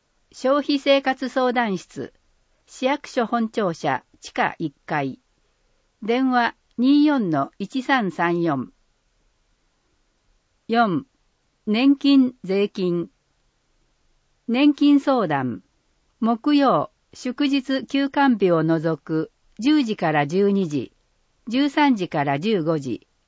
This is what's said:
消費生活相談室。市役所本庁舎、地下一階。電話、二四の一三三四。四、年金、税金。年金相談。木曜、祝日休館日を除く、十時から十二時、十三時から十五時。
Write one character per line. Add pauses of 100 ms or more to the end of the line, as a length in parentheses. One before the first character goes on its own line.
(320)
消
費
生
活
相
談
室。 (540)
市
役
所
本
庁
舎、 (160)
地
下
一 (100)
階。 (800)
電
話、 (220)
二
四
の
一
三
三
四。 (1900)
四、 (600)
年
金、 (100)
税
金。 (1400)
年
金
相
談。 (580)
木
曜、 (220)
祝
日
休
館
日
を
除
く、 (260)
十
時
か
ら
十
二
時、 (560)
十
三
時
か
ら
十
五
時。 (220)